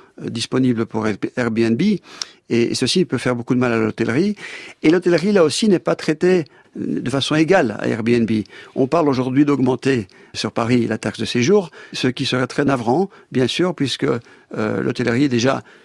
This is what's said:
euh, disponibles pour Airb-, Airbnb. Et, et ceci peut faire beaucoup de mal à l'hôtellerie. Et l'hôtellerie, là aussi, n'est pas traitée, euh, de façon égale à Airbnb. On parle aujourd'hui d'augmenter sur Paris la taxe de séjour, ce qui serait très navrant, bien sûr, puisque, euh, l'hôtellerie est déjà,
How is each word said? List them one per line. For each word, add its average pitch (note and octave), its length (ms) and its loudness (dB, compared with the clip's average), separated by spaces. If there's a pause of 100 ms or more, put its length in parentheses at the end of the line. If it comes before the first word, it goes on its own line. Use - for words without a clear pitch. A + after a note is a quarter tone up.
(220)
euh, C#3+ 60 -8
disponibles A#2 580 0
pour A2 200 -4
Airb-, G#2 300 -4
Airbnb. A#2 460 0
Et, G3+ 180 2 (480)
et A#2 280 0
ceci D#3 280 0
peut C3 140 -4
faire B2 160 0
beaucoup A#2+ 220 -2
de - 20 2
mal B2 140 2
à A2+ 60 0
l'hôtellerie. A#2 580 0 (480)
Et D#3 60 8
l'hôtellerie, F3 420 2
là F#3+ 100 6
aussi, D#3 260 2
n'est F3 120 4
pas - 160 0
traitée, F3 480 0 (340)
euh, - 220 -4
de B2+ 100 -6
façon C3+ 240 -2
égale D#3 460 2
à B2 80 -2
Airbnb. A2+ 420 0 (460)
On C3+ 100 2
parle D#3+ 220 2
aujourd'hui C3 360 2
d'augmenter C3 600 0 (280)
sur - 180 -6
Paris A#2 340 0
la A2 120 -4
taxe - 200 -6
de A2+ 60 -4
séjour, D#3 460 2 (240)
ce - 120 -2
qui B2+ 200 -2
serait B2+ 200 -2
très - 180 -2
navrant, C#3 460 0 (220)
bien B2+ 160 2
sûr, F3 260 -2
puisque, C#3 300 -4
euh, A#2 760 -4
l'hôtellerie B2+ 440 0
est C#3+ 40 2
déjà, B2 360 0 (200)